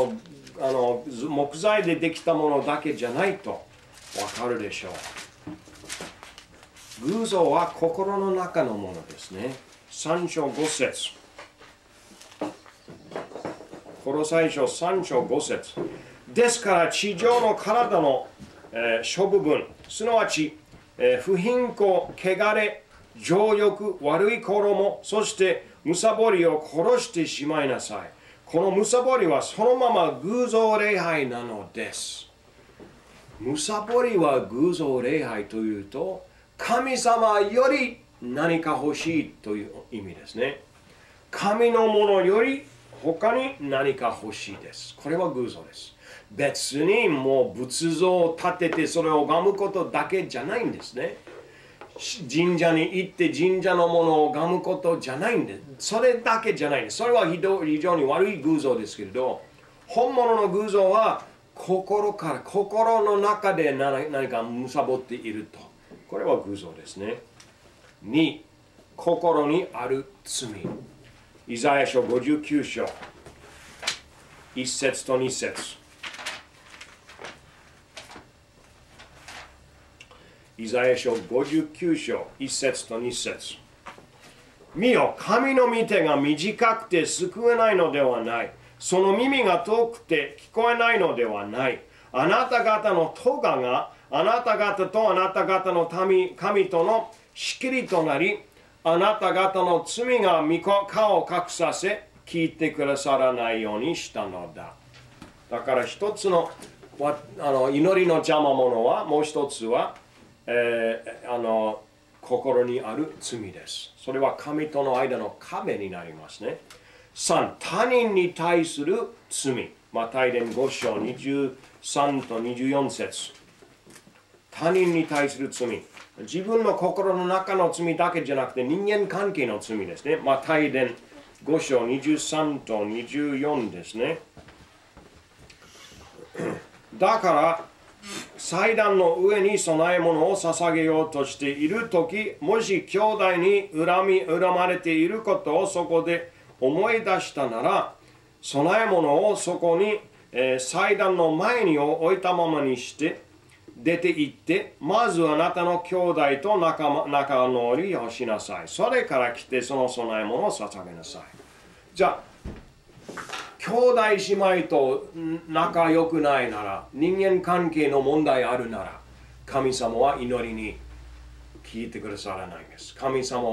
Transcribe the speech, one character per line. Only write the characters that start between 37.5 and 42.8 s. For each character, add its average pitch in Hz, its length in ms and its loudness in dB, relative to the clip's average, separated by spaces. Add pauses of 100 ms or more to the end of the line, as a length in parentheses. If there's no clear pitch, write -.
り 262 300 0 (220)
何 156 400 0
か 156 200 -2
欲 147 140 -2
し 160 240 -2
い - 100 -4 (140)
と 104 140 -6
い 101 80 -8
う - 60 -14 (200)
意 113 80 -10
味 90 160 -12
で - 100 -20
す - 100 -18
ね。 127 280 -2 (680)
神 233 420 2
の 226 160 4
も 208 180 4
の 196 160 6
よ 196 200 4
り 269 220 -2 (400)